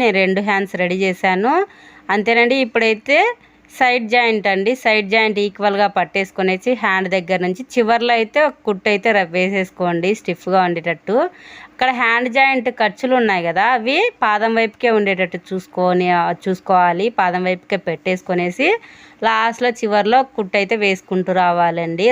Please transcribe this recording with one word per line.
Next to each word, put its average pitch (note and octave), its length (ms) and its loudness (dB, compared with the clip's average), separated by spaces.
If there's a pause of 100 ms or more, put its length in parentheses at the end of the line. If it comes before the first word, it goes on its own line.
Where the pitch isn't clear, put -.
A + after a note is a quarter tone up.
నేను G#4 220 2
రెండు F#3+ 260 0
హ్యాండ్స్ G3 340 -2
రెడీ F3+ 220 -2
చేశాను. F#3+ 480 0 (640)
అంతేనండి, A#3 420 2 (100)
ఇప్పుడైతే A3+ 500 0 (640)
సైడ్ B3 240 2 (100)
జాయింట్ A3 380 2
అండి, G3 200 0 (100)
సైడ్ G#3+ 300 0
జాయింట్ A3 320 0
ఈక్వల్గా G3+ 420 0 (100)
పట్టేసుకొనేసి F#3 760 -2 (100)
హ్యాండ్ F#3+ 320 0
దగ్గర F#3 320 -2
నుంచి F3+ 160 -4 (120)
చివర్లో A#3 440 2
అయితే A3+ 300 -2
ఒక C4+ 100 -8 (100)
కుట్టు G3+ 240 -2
అయితే G3+ 260 0
ర-, F#3 180 0
వేసేసుకోండి F#3 720 -2 (100)
స్టిఫ్గా F#3 480 -2
ఉండేటట్టు. E3+ 480 -4 (580)
అక్కడ B3+ 160 0 (120)
హ్యాండ్ A#3+ 340 0
జాయింట్ C4+ 320 2 (140)
ఖర్చులు A3+ 380 -2
ఉన్నాయి G3+ 280 0
కదా, E3+ 160 0 (140)
అవి A#3 180 -2 (280)
పాదం G#3+ 360 0
వైపుకే A3+ 380 0
ఉండేటట్టు F#3 420 -2 (100)
చూసుకొని, F3+ 680 -2
ఆ, F3 40 2 (240)
చూసుకోవాలి. F3+ 640 2 (140)
పాదం F3+ 280 0
వైపుకే F#3 380 -4
పెట్టేసుకొనేసి F3+ 800 -4 (640)
లాస్ట్లో A3+ 500 0
చివర్లో G#3 400 2 (160)
కుట్టు G3+ 260 -4
అయితే G3 240 -2
వేసుకుంటూ F#3+ 560 -2
రావాలండి. E3+ 720 0